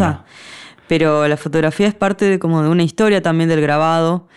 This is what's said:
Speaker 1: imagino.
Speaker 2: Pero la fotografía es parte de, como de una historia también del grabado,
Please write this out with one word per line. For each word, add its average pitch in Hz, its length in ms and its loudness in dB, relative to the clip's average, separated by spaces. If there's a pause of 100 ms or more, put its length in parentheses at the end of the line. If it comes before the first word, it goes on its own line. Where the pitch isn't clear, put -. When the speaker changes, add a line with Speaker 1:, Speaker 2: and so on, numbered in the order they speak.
Speaker 1:
imagino. 151 180 -4 (640)
Speaker 2:
Pero 151 400 2
la 151 100 0
fotografía 156 500 -2
es 208 60 0
parte 202 320 -2
de, 190 140 2
como 165 240 0
de 151 60 0
una 175 120 2
historia 196 400 0
también 165 260 0
del 160 140 0
grabado, 165 760 0